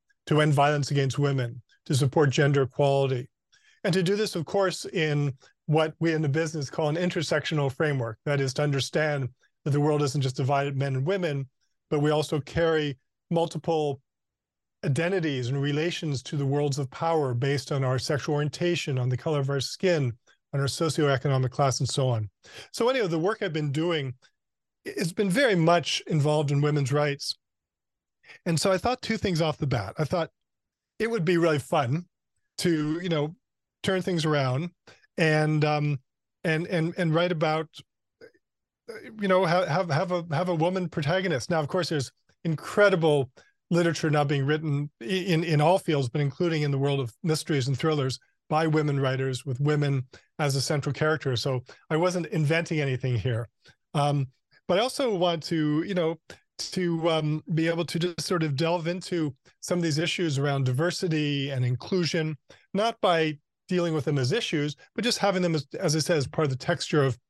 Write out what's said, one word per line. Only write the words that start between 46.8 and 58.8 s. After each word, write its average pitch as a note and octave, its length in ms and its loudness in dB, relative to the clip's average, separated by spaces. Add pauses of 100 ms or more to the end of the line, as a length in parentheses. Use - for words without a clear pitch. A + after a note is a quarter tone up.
of A#2+ 120 -4 (100)
mysteries D3+ 460 0
and C3+ 100 0
thrillers D3 400 0 (300)
by D#3+ 180 0
women D3+ 340 2
writers C3 440 -2
with B2+ 160 -6
women C#3+ 460 0 (320)
as C#3+ 180 0
a C3+ 40 -2
central D3 320 -2
character. D3 440 0
So B2+ 260 -2 (280)
I D#3+ 60 0
wasn't F3 300 0
inventing D#3+ 540 0
anything C3 360 -2
here. A2+ 320 -2 (460)
Um, C#3+ 340 0 (400)
but F3+ 100 4
I G#3+ 40 4
also B3 320 0
want E3+ 300 0
to, D3+ 380 0
you G3 120 -6
know, E3 240 0 (400)
to, E3+ 520 -2
um, D#3 320 0 (120)
be D#3+ 120 2
able E3+ 200 0
to - 120 -4
just E3+ 220 -2
sort F3 220 0
of D3 140 -2
delve E3 300 0